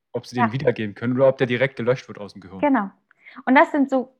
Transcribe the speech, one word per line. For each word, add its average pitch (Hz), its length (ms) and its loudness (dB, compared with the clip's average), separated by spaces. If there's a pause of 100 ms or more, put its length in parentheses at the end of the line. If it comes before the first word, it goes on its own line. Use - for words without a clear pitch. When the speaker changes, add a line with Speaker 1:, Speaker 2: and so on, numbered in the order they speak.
(120)
Speaker 1:
Ob - 140 -8
sie 120 100 -12
den 120 100 2
Speaker 2:
Ja. 107 60 -4
Speaker 1:
wiedergeben 113 420 -2
können 123 220 -4
oder 135 120 4
ob 131 100 0
der 135 80 2
direkt 123 300 -2
gelöscht 123 320 -2
wird 110 100 -18
aus 101 140 -14
dem 98 100 -18
Gehirn. 95 180 -14
Speaker 2:
Genau. 247 300 0 (560)
Und 254 80 2
das 320 160 6
sind 277 200 0
so 254 300 -2